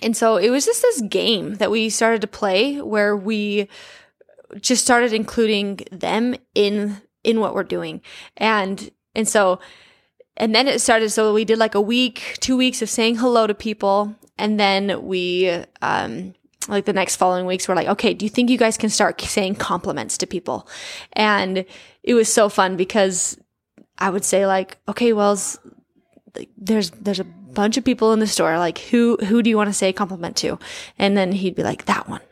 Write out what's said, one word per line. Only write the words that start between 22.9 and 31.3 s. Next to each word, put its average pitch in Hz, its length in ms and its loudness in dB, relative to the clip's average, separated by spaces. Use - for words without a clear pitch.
I 190 120 -2
would 190 160 -2
say, 196 200 2
like, 190 320 0
Okay, 233 260 2
Wells, 202 440 0
like, - 220 -14
there's, 214 340 0
there's 190 280 -4
a 185 60 -6
bunch 214 180 2
of 262 80 0
people 226 300 4
in 214 60 2
the 214 80 2
store, 165 320 2
like, 175 180 0
"Who, 233 400 2
who 220 240 2
do 226 80 2
you 220 80 4
wanna 208 160 0
say 190 160 0
a 190 40 0
compliment 175 440 -6
to?" - 220 -4
And 196 180 4
then 185 140 2